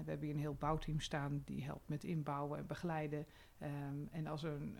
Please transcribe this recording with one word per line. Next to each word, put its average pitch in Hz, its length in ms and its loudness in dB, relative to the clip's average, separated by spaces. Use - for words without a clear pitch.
we 156 60 -4
hebben 151 160 0
hier 147 100 2
een 147 60 2
heel 147 180 0
bouwteam 156 400 2
staan 143 460 2
die 135 180 0
helpt - 260 -4
met 151 140 0
inbouwen 147 560 2
en 147 80 -4
begeleiden. 151 580 0
Ehm, 147 120 -2
en 156 160 0
als 151 160 0
er 160 80 2
een 147 280 -2